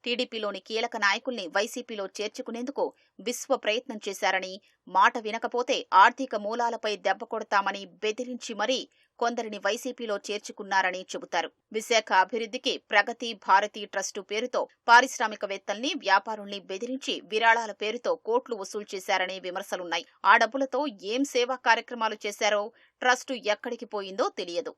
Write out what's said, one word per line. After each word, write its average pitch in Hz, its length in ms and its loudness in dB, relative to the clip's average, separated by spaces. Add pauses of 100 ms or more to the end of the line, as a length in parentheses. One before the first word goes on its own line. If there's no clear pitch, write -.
టీడీపీలోని 220 560 -4
కీలక 226 360 -4
నాయకుల్ని 208 500 0
వైసీపీలో 214 600 -4
చేర్చుకునేందుకు 226 840 -6 (280)
విశ్వ 240 360 -2
ప్రయత్నం 214 520 -4
చేశారని, 190 520 -2 (280)
మాట 185 300 4
వినకపోతే 214 760 -4
ఆర్థిక 240 420 6
మూలాలపై 226 640 -2
దెబ్బ 190 280 -2
కొడతామని 196 600 -2
బెదిరించి 214 680 -6
మరీ 214 340 -2 (300)
కొందరిని 233 400 -2
వైసీపీలో 220 580 -4
చేర్చుకున్నారని 196 840 -2
చెబుతారు. 175 500 -4 (220)
విశాఖ 220 400 2
అభివృద్ధికి 214 680 0 (120)
ప్రగతి 220 420 2
భారతి 202 540 2
ట్రస్టు 196 340 -6
పేరుతో 214 480 -4 (200)
పారిశ్రామికవేత్తల్ని, 226 1080 4
వ్యాపారుల్ని 202 640 0
బెదిరించి 196 640 -6
విరాళాల 226 480 2
పేరుతో 214 420 -4
కోట్లు 220 420 -4
వసూలు 202 380 -10
చేశారనే 190 440 -2
విమర్శలున్నాయి. 180 680 -6 (180)
ఆ 202 120 10
డబ్బులతో 262 500 2 (160)
ఏం 226 220 -2
సేవా 254 320 0
కార్యక్రమాలు 226 600 0 (100)
చేశారో, 208 460 0 (280)
ట్రస్టు 254 340 2
ఎక్కడికి 220 520 -4
పోయిందో 202 420 -4
తెలియదు. 175 500 -6